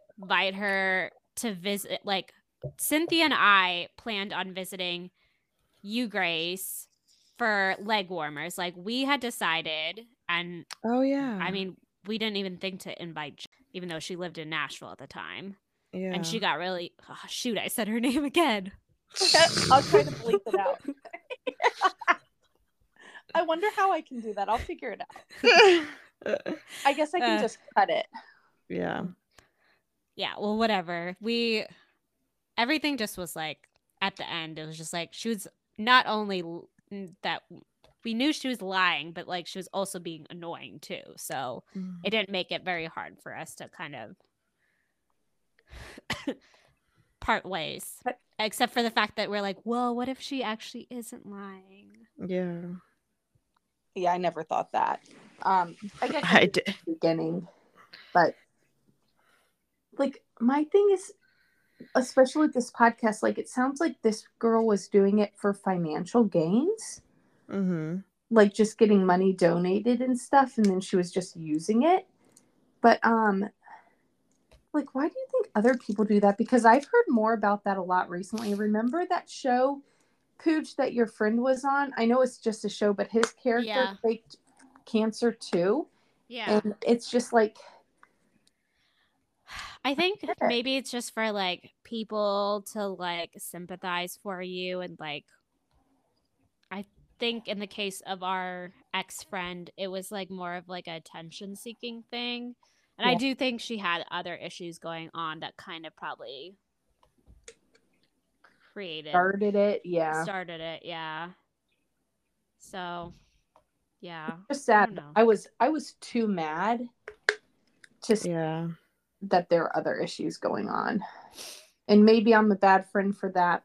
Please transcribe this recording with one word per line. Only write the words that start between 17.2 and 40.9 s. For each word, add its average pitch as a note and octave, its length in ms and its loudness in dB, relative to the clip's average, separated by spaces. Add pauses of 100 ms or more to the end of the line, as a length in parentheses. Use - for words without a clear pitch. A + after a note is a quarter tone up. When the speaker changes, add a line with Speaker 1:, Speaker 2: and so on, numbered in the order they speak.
Speaker 1:
shoot, A3+ 300 -4
I - 100 -4
said G#3 200 -4
her A3+ 120 -2
<laughs> - 0 -
name C4+ 240 0
again. A3+ 480 0 (480)
Speaker 3:
<laughs> - 500 6
I'll C#4 140 8
try G4+ 200 6
to - 80 -4
bleep A4+ 340 0
it G4+ 100 0
out. G4 300 0
<laughs> - 1400 -2 (1120)
I E4 80 4
wonder E4 240 0 (100)
how G4 160 4
I D#4+ 100 -2
can B3 180 -14
do G#3+ 140 -8
that. G3 140 -4
I'll A3+ 100 0
figure C#4 340 -10
it F#3 80 -10
out. - 160 -16 (260)
Speaker 2:
<laughs> F4 460 10 (960)
Speaker 3:
I C#4 100 6
guess D4+ 200 0
I F4+ 60 0
can A#3+ 100 2
Speaker 1:
Uh, G#3+ 60 2
Speaker 3:
just G#3+ 220 -2 (180)
cut G3 140 6
it. - 160 0 (600)
Speaker 2:
Yeah. - 380 -4 (1120)
Speaker 1:
Yeah, D3 220 -6
well, G#3 180 -2
whatever. F3+ 640 -2
We, A#3 460 -2 (920)
everything C#4+ 400 0
just G#3+ 200 -6
was, F3 180 -10
like, D#3 320 -10 (340)
at G3 140 -2
the - 140 -10
end, D#3+ 280 -8
it D#3 80 -10
was D#3 120 -12
just, D#3+ 140 -12
like, E3+ 200 -6
she - 180 -8
was G#3 160 -6 (320)
not B3 280 4
only G#3 360 -2
l-, E3+ 260 -12 (240)
n-, F#3+ 300 -12
that E3 280 -4
w-, - 140 -20 (400)
we A3+ 100 -4
knew C#4 180 2
she C4+ 160 -6
was A#3+ 140 -4
lying, F3 500 0
but, E3+ 160 -12
like, F3 180 -6
she - 120 -12
was F3 160 -10
also F#3+ 260 -4
being E3 300 -12
annoying, D3+ 500 -12
too. - 220 -10 (140)